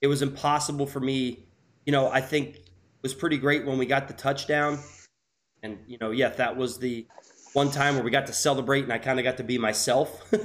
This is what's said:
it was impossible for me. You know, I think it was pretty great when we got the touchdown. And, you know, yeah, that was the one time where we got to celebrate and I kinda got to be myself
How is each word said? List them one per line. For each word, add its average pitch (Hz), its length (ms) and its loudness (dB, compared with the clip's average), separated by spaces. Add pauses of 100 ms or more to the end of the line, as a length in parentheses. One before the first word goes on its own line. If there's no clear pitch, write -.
it 139 60 4
was 143 140 2
impossible 143 640 0
for 139 140 -6
me. 131 480 -2 (380)
You 147 60 0
know, 135 180 4
I 131 120 2
think 143 360 -2
it - 60 -20 (380)
was 135 120 -4
pretty 156 240 0
great 143 280 2
when 135 120 0
we 127 80 2
got 135 220 2
the - 60 -14
touchdown. 147 680 0 (840)
And, 107 240 -10
you 120 120 -16
know, 110 120 -4
yeah, 120 180 2
that 120 260 -2
was 123 240 -4
the 120 280 -6 (460)
one 143 180 4
time 139 240 2
where 127 80 0
we 117 80 -2
got 135 160 2
to - 60 -10
celebrate 135 500 2
and 117 80 -6
I 113 60 0
kinda 131 260 -2
got 127 140 0
to 131 60 -8
be 120 140 0
myself 120 760 0 (120)